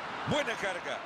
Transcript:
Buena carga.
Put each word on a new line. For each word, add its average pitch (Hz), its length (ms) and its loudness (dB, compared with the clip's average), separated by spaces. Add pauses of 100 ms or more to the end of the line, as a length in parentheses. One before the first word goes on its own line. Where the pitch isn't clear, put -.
(280)
Buena 254 260 4
carga. 170 520 0